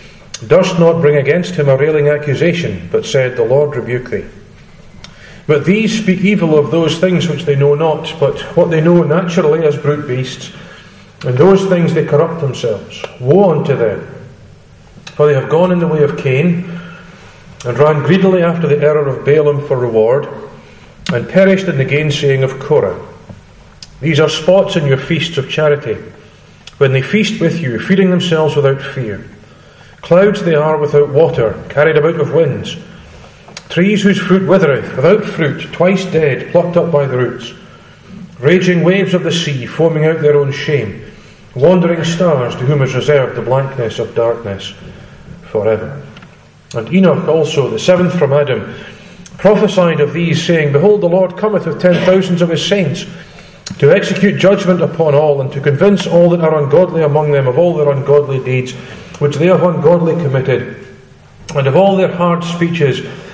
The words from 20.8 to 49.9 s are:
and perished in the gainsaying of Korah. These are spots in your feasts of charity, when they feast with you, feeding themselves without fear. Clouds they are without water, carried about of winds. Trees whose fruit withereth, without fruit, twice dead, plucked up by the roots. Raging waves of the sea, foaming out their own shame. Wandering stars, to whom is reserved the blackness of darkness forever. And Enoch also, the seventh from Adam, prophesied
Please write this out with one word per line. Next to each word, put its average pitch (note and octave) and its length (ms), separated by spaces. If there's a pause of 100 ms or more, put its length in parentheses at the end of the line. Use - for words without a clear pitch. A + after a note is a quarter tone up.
and A#2 160
perished F#3+ 380
in D#3+ 100
the C3+ 80
gainsaying C#3 600
of - 160
Korah. G#2+ 440 (960)
These E3 200
are D#3 80
spots - 480
in D3+ 100
your C3+ 100
feasts - 420
of C3 120
charity, C#3+ 460 (800)
when C3+ 160
they C3 100
feast - 380
with E3+ 180
you, B2 220
feeding F#3+ 300
themselves D#3 440
without C3+ 260
fear. G#2+ 480 (760)
Clouds G3 420
they E3+ 100
are D3+ 240
without C#3+ 300
water, C3+ 600
carried D3+ 280
about D#3+ 240
of C3 120
winds. C3 440 (920)
Trees G3 360
whose G3+ 160
fruit F#3 280
withereth, C#3 460
without E3 300
fruit, D3+ 360 (120)
twice F#3 320
dead, D3+ 480
plucked E3+ 240
up E3+ 160
by C#3+ 140
the B2 120
roots. - 340 (840)
Raging F3 460
waves F#3 300
of E3 100
the E3+ 80
sea, C3+ 340
foaming D#3 380
out D#3+ 160
their D3 160
own C#3 160
shame. A#2+ 520 (520)
Wandering E3+ 480
stars, C3+ 500
to B2+ 100
whom C#3 180
is B2+ 120
reserved C3 400
the A#2+ 80
blackness B2+ 560
of A2+ 160
darkness A2+ 580 (680)
forever. G#2+ 580 (720)
And B2 180
Enoch F3 340
also, C#3+ 440
the A2 80
seventh F3 400
from C#3+ 160
Adam, C3 400 (640)
prophesied F#3 640